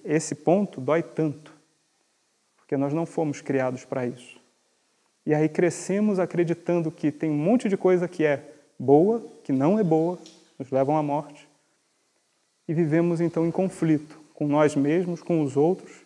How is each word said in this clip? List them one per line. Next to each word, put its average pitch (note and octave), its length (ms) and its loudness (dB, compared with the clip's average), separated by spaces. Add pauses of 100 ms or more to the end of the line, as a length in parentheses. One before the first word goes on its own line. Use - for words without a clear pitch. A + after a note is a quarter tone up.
esse D#3 320 -2
ponto F#3 460 0
dói D3 200 0
tanto, D#3+ 520 -6 (1040)
porque - 180 -8
nós C#3 160 -2
não E3 140 -2
fomos D#3 340 -4
criados B2+ 460 -4
para C3 200 -6
isso. - 360 -12 (800)
E D3+ 120 0
aí D#3 120 2
crescemos F#3 720 0
acreditando E3+ 720 -2
que D#3 220 -2
tem - 180 -6
um D3 80 -2
monte G#3 320 0
de F#3+ 80 0
coisa F3+ 300 2
que D#3 180 -2
é C#3+ 300 -4 (240)
boa, E3 440 4 (200)
que - 80 -6
não C#3+ 260 2
é A3 60 0
boa, E3 340 0 (400)
nos C3 140 -12
levam C3+ 260 0
à D3+ 60 0
morte. D3 440 -8 (1200)
E E3+ 60 -4
vivemos E3 480 2
então E3 240 0
em E3+ 60 -2
conflito E3 680 -2 (140)
com D3 140 -4
nós D3 280 4
mesmos, E3 460 0
com E3 220 0
os C3 120 -4
outros. E3 360 0 (140)